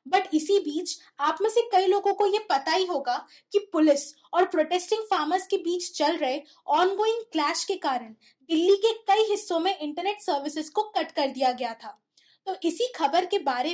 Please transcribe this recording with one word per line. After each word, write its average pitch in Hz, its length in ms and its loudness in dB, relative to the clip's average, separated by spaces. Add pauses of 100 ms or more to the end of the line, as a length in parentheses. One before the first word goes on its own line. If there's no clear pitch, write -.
but 370 280 0
इसी 311 260 2
बीच 320 380 -6 (220)
आप 311 220 0
में 427 80 2
से 453 120 2 (120)
कई 381 120 4
लोगों 403 280 2
को 415 140 2
ये 403 120 0 (100)
पता 269 220 0
ही 370 140 2
होगा - 420 -4 (240)
कि 403 80 2 (140)
पुलिस 311 400 4 (200)
और 359 120 6
प्रोटेस्टिंग 359 560 0
फार्मर्स 370 460 -2
के 392 100 0
बीच 349 340 -4
चल 320 260 0
रहे 285 240 -2 (260)
ऑनगोइंग 392 540 2 (100)
क्लैश 311 320 -2
के 392 120 -4
कारण 247 380 -4 (360)
दिल्ली 339 260 4
के 440 180 2 (140)
कई 415 160 4
हिस्सों 403 360 -2
में 370 200 0
इंटरनेट 349 420 -4
सर्विसेज 294 480 -4
को - 120 -2
कट 381 300 -4
कर 285 160 0
दिया 254 240 0
गया 233 220 -6
था। 220 240 -18 (500)
तो 381 160 -4
इसी 440 320 -2
खबर 330 300 0
के 392 140 0
बारे 269 340 -2